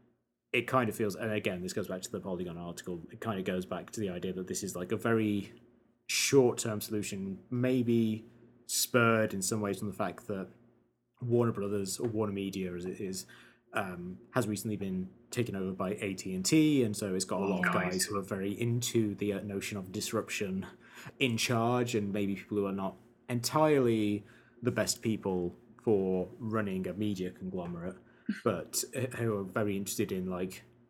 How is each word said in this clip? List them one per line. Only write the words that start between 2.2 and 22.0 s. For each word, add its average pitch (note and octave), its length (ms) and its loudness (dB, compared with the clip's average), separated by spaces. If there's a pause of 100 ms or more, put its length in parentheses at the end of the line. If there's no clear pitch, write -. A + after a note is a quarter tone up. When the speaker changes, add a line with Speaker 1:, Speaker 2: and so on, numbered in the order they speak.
Speaker 1:
Polygon F2+ 360 -6
article, F2 560 -10
it A2+ 80 -16
kind G#2+ 180 -4
of F#2 60 -4
goes F#2 220 -2
back - 240 -6
to - 100 -8
the G2+ 80 -2
idea F2+ 240 -6
that F#2 160 -6
this - 140 -4
is, F#2 120 -6
like, F2+ 180 -4
a A2 40 0
very G#2+ 560 2 (560)
short-term A#2+ 720 4
solution, G2 580 -4 (120)
maybe A#2 720 2 (420)
spurred A2+ 680 4
in G2 80 -2
some G#2+ 180 0
ways G2+ 180 0
from G#2 100 -4
the F#2 60 -6
fact F2+ 340 -6
that F#2+ 200 -6 (720)
Warner A#2+ 320 4
Brothers, G2+ 480 -4
or B2 80 0
Warner G#2+ 240 0
Media G2 420 -4
as F2 120 -6
it F#2 120 -6
is, F#2+ 280 -8 (480)
um, F#2 440 -6 (140)
has - 160 2
recently A2 280 -2
been F#2 340 -4 (200)
taken A#2 240 -2
over F#2+ 180 -2
by F#2 180 -2 (100)
A G2 140 -2
T F#2 200 -6
and F#2 100 -2
T, D3+ 380 6
and G#2+ 140 2
so G2 180 -2
it's F#2+ 120 0
got F#2 160 -2
a - 20 2
lot F#2 220 2
of F2 80 4
Speaker 2:
Yeah. F2+ 160 2
Speaker 1:
guys F#2 160 0
who G#2 100 -4
are G2 60 0
very G2 360 -2
into A#2 560 2
the, G2+ 200 0
uh, G2 80 -2
notion G2+ 360 -4
of F#2 140 -8
disruption G2+ 720 -2 (540)
in B2 160 4
charge, A#2+ 580 2
and G2+ 180 0